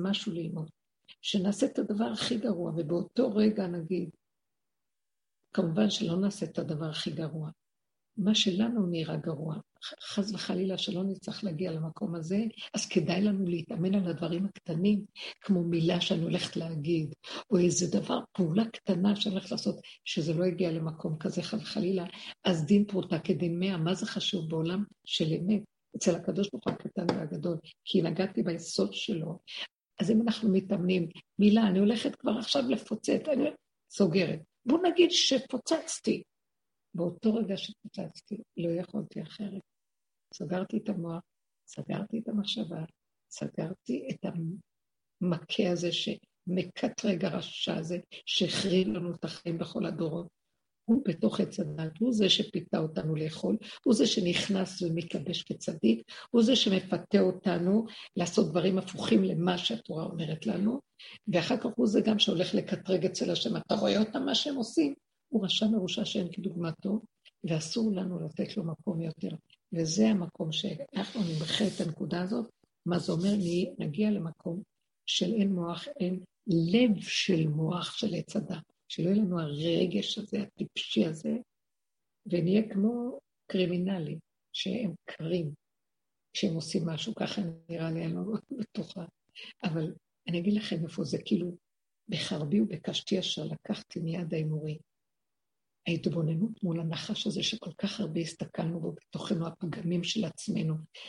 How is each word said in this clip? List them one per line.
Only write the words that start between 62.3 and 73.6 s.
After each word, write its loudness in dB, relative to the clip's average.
לקטרג 0
אצל 0
השם, 0
"אתה -2
רואה 4
אותם 0
מה 0
שהם 0
עושים?" 0
הוא 2
רשע 2
מרושע 0
שאין -2
כדוגמתו, -2
ואסור 0
לנו -2
לתת -4
לו -2
מקום -4
יותר. -4
וזה 4
המקום 0
שאנחנו -4
נמחה 0
את 0
הנקודה -4
הזאת, -2
מה 2
זה -2
אומר, 2
נ-, 0